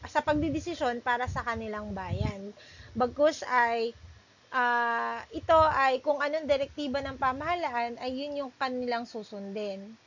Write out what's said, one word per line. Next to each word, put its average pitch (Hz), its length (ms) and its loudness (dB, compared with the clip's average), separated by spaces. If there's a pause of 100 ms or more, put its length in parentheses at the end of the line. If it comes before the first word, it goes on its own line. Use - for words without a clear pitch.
sa - 160 2
pagdidesisyon 302 800 0
para 247 240 0
sa 254 160 -4
kanilang 214 560 -6
bayan. 196 560 -4 (400)
Bagkus 262 560 2
ay, 233 460 2 (540)
ah, 233 840 0
ito 320 300 6
ay 269 400 6
kung 285 240 0
anong 294 240 -2
direktiba 277 560 0
ng 269 160 -8
pamahalaan 254 800 -2
ay 254 160 -4
yun 285 260 -4
yung 262 140 -8
kanilang 247 480 -2
susundin. 202 920 -8 (120)